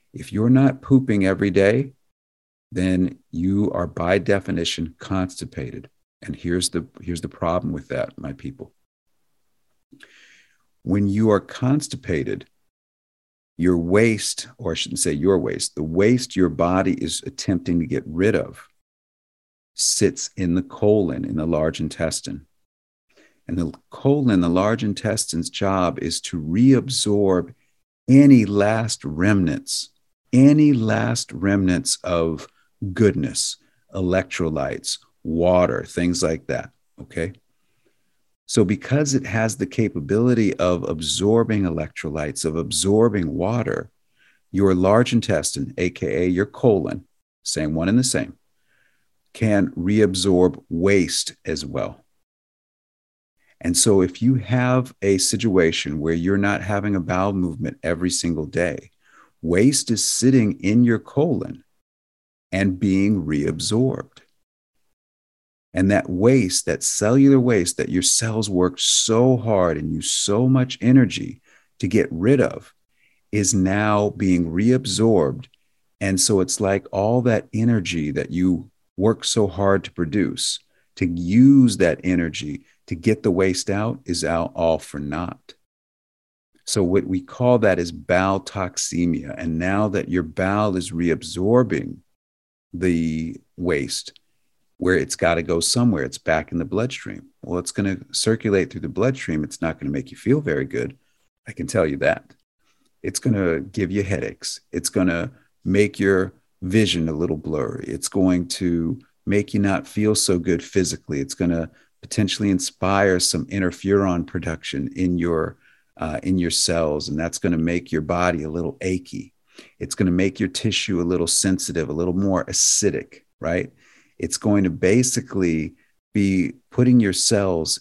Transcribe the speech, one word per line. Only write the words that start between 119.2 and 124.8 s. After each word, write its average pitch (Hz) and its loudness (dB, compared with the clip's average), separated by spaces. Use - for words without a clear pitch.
It's - -10
gonna 92 0
make 92 0
your 98 0
tissue 95 -4
a 87 -2
little 82 0
sensitive, 90 -2
a 76 -6
little 90 -2
more 92 0
acidic, - 0
right? 87 -4
It's - -6
going 101 2
to 87 0
basically 90 0